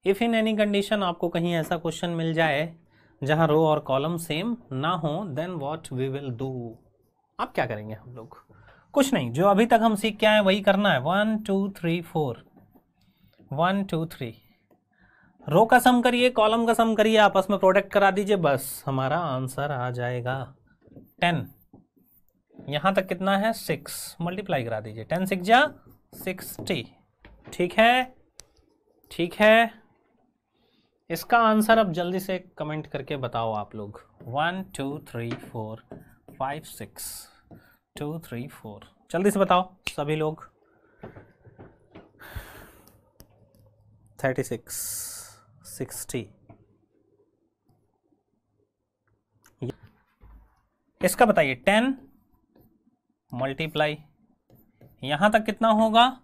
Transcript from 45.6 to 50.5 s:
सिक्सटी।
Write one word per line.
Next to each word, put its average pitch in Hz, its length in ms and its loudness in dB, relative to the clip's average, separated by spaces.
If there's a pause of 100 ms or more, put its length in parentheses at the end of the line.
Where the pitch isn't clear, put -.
सिक्सटी। - 580 -10 (4000)